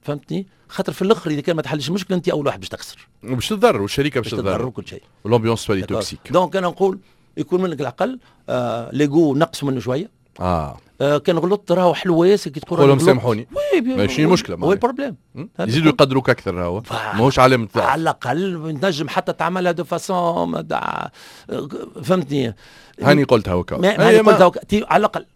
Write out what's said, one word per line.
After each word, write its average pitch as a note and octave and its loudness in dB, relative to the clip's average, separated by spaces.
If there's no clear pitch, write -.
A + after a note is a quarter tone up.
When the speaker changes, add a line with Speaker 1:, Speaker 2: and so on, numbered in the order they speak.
Speaker 1:
فهمتني؟ D#3+ -8
خاطر - -6
في - -8
الآخر F#3 0
إذا C#3+ -4
كان E3+ -2
ما D#3 -4
تحلش D3 -6
المشكلة، F#3+ -4
أنت F3 -2
أول D3+ -2
واحد G2+ -4
باش F#2 -14
تخسر. - -16
Speaker 2:
وباش A#2+ -6
تضر، G3+ 2
والشركة C#3 -2
باش - -8
Speaker 1:
باش G#2 -4
Speaker 2:
تضر. F#2+ 0
Speaker 1:
تضر A2+ -2
وكل A2 -10
شيء. - -18
Speaker 2:
والأمبيونس A2 0
تولي G2 0
Speaker 1:
داكور. F#2 -4
Speaker 2:
توكسيك. G#2 -6
Speaker 1:
دونك F3 0
أنا F#3 0
نقول F#3+ -2
يكون F3 -2
منك D#3+ -4
العقل، G3 -4
آه، A#2+ -4
ليغو C#3+ 2
نقصوا C#3+ -2
منه C3 -4
شوية. B2+ -4
Speaker 2:
آه. E2 -2
Speaker 1:
آه، C#3+ 2
كان C#3 0
غلطت F#3 -2
راهو F3 4
حلوة E3+ 2
ياسر G3 2
كي C#3+ -12
تقول - -6
Speaker 2:
قولهم C#3 6
Speaker 1:
راهي C#3 6
غلطت. - 2
Speaker 2:
سامحوني. B2 2
Speaker 1:
وي، C#5+ 0
بي-، B3 -2
Speaker 2:
ماشي G#2 0
Speaker 1:
وي، E3+ 4
Speaker 2:
مشكلة، C3 0
Speaker 1:
وي، E2 -10
Speaker 2:
معناها. F3 2
Speaker 1:
بروبليم. B3 -4
Speaker 2:
مم؟ E3 -14
Speaker 1:
هذا A2 -4
Speaker 2:
يزيدوا D3+ 4
Speaker 1:
كل - 0
Speaker 2:
يقدروك C3+ 2
أكثر G2 -2
راهو. F2 -4
Speaker 1:
فوالا. A2 -8
Speaker 2:
ماهوش B2+ 2
علامة B2+ 4
ضعف. A2+ 0
Speaker 1:
على C#3+ 0
الأقل D#3+ -4
نجم E3 -2
حتى F#3 -2
تعملها F3+ -2
دو E3+ -4
فاسون، F3 -2
ما D#3+ -4
دع-، G1+ -6
فهمتني؟ C#3 -2
Speaker 2:
هاني C#3+ 6
قلتها A2 2
هكا. F2 -2
Speaker 1:
ما، F3+ 2
Speaker 2:
هي G#3 2
Speaker 1:
هاني A3 6
Speaker 2:
ما G#3+ 6
Speaker 1:
قلتها F#3 8
هكا. - 0
تي، G#3 0
على E3 4
الأقل. G3+ -2